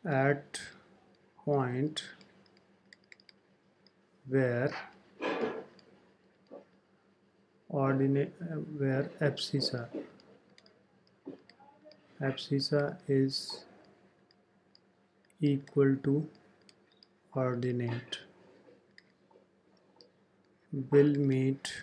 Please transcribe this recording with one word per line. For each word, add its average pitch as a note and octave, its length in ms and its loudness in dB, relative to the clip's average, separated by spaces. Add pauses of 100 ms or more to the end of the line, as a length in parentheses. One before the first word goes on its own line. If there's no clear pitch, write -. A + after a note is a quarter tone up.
at C#3 560 0 (840)
point C#3 600 -2 (2250)
where B2+ 440 2 (3000)
ordinate, C#3 640 2 (460)
where C3+ 320 0 (100)
abscissa, C3+ 680 -2 (2250)
abscissa C#3 600 0 (260)
is C3+ 560 0 (1800)
equal C#3 640 4
to C#3 80 2 (1200)
ordinate B2 840 -2 (2750)
will C#3+ 260 8 (140)
meet C3 420 0 (100)